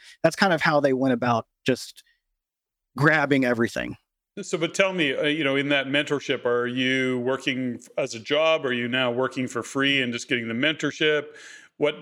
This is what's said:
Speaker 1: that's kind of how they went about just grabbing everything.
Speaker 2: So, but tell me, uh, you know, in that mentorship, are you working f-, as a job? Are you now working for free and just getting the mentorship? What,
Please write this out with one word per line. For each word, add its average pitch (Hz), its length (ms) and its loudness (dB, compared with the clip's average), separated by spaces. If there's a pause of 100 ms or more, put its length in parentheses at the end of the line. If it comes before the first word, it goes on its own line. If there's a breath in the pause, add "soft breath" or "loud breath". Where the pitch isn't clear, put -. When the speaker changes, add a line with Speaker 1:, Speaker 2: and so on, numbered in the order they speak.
(240 loud breath)
Speaker 1:
that's 160 120 4
kind 196 180 4
of 147 80 2
how 151 180 4
they 139 140 4
went 131 200 2
about 120 320 0 (200)
just - 380 -2 (920)
grabbing 143 480 4
everything. 117 540 0 (440)
Speaker 2:
So, 185 160 -6
but 165 160 -2
tell 190 200 2
me, 151 200 0
uh, 120 100 -2
you 151 200 0
know, 139 140 2
in 139 120 0
that 139 180 0
mentorship, 139 580 -2
are 120 220 0
you 127 520 0
working 127 560 -2
f-, - 220 -18
as 135 180 -4
a 113 40 -10
job? 156 460 0
Are 127 60 0
you 120 160 -2
now 127 240 0
working 127 360 -2
for 117 140 -6
free 139 400 0
and 120 120 -2
just 117 160 -8
getting 120 180 -2
the 113 60 -4
mentorship? 147 720 0 (520 loud breath)
What, 147 240 0